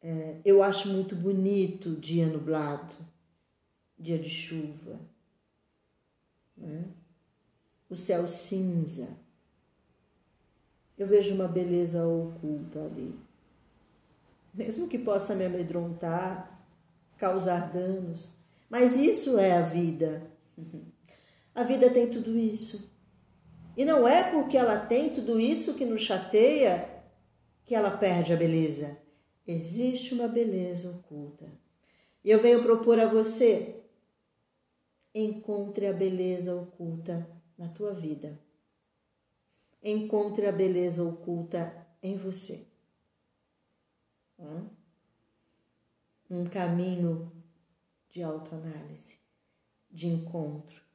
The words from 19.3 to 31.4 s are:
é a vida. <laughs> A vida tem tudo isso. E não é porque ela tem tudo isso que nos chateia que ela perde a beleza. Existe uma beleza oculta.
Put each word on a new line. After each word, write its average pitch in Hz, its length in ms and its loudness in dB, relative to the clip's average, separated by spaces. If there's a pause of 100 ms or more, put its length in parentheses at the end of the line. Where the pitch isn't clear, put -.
é 190 140 6
a 175 80 6
vida. 160 600 0 (340)
<laughs> 160 400 -18 (580)
A 247 80 -2
vida 254 260 6
tem 240 220 4
tudo 226 280 -4
isso. 214 520 -4 (840)
E 262 80 2
não 285 220 6
é 311 240 6
porque 277 280 2
ela 226 200 4
tem 247 360 0
tudo 226 260 0
isso 294 320 0
que 254 140 -2
nos 220 160 -2
chateia 214 840 4 (800)
que 247 100 -4
ela 208 160 2
perde 175 440 2
a - 20 2
beleza. 156 580 0 (520)
Existe 202 680 -4
uma 240 160 -2
beleza 185 600 -2
oculta. 147 560 -16 (760)